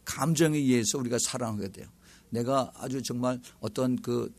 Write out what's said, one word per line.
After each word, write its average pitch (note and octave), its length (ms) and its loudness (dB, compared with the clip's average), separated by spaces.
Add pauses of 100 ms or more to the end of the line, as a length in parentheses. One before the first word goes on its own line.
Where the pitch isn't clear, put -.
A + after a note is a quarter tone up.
감정에 D3+ 520 2
의해서 B2+ 420 4
우리가 A#2+ 200 -2
사랑하게 G#2+ 500 -4
돼요. - 180 -16 (420)
내가 B2 460 0
아주 B2+ 260 -4
정말 B2 380 -2 (200)
어떤 B2+ 360 0
그, A#2+ 440 -2